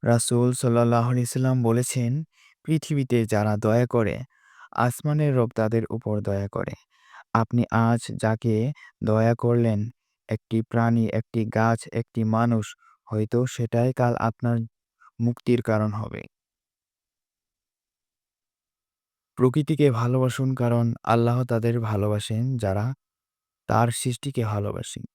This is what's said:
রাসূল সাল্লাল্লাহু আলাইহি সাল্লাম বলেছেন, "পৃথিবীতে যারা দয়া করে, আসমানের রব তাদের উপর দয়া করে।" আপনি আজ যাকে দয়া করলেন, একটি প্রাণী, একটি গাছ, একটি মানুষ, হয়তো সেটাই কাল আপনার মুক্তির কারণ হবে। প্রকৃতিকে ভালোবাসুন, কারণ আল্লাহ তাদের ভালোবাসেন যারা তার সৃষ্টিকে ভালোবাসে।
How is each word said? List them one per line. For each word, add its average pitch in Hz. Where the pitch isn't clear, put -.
রাসূল 120
সাল্লাল্লাহু 120
আলাইহি 123
সাল্লাম 131
বলেছেন, 123
"পৃথিবীতে 139
যারা 107
দয়া 110
করে, 113
আসমানের 147
রব 117
তাদের 113
উপর 110
দয়া 101
করে।" -
আপনি 113
আজ 117
যাকে 113
দয়া 110
করলেন, 117
একটি 113
প্রাণী, 117
একটি 113
গাছ, 113
একটি 113
মানুষ, 113
হয়তো 110
সেটাই 120
কাল 123
আপনার 117
মুক্তির 120
কারণ 107
হবে। -
প্রকৃতিকে 143
ভালোবাসুন, 127
কারণ 120
আল্লাহ 117
তাদের 117
ভালোবাসেন 107
যারা 107
তার 110
সৃষ্টিকে 123
ভালোবাসে। 104